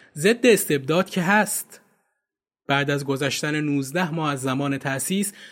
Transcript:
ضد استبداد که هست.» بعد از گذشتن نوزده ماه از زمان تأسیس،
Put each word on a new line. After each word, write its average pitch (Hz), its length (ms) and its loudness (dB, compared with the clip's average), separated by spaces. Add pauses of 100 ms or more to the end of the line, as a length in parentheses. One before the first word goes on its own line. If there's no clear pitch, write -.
(140)
ضد 220 320 2
استبداد 160 640 2
که 185 120 -2
هست.» - 580 0 (880)
بعد 139 220 0
از 143 140 0
گذشتن 143 560 -2
نوزده 147 500 -2
ماه 156 220 -2
از 131 100 -6
زمان 135 360 -2
تأسیس، 180 540 -4 (200)